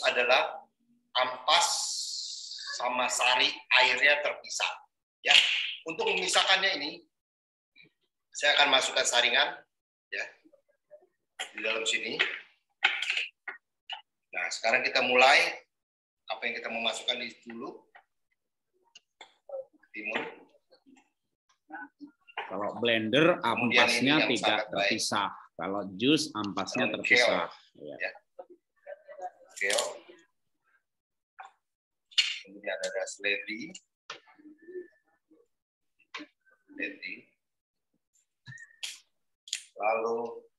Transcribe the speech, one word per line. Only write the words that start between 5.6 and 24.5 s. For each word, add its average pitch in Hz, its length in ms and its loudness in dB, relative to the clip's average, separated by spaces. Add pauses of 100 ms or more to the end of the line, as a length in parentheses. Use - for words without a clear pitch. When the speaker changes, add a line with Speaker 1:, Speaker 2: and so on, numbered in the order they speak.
Speaker 1:
untuk 160 220 -6
memisahkannya 190 720 4
ini, 156 240 -8 (1300)
saya 147 240 0
akan 143 160 6
masukkan 131 320 2
saringan, 123 560 2 (560)
ya, 101 100 -6 (1300)
di - 120 -12
dalam 110 180 -2
sini. 113 380 -2 (2000)
Nah, 90 220 -6
sekarang 120 320 0
kita 131 180 2
mulai. 127 640 6 (640)
Apa - 160 -8
yang 117 160 -4
kita 117 80 -10
mau 113 160 -6
masukkan 113 340 -4
di 120 140 -8 (100)
dulu? 117 460 -14 (2000)
Timun. 104 320 -6 (2250)
Speaker 2:
Kalau 101 320 -8
blender, 117 600 2
Speaker 1:
Kemudian 117 500 2
ini 120 220 2
Speaker 2:
ampasnya - 20 4
Speaker 1:
yang 156 140 2
Speaker 2:
tidak 110 160 0
Speaker 1:
sangat 107 240 0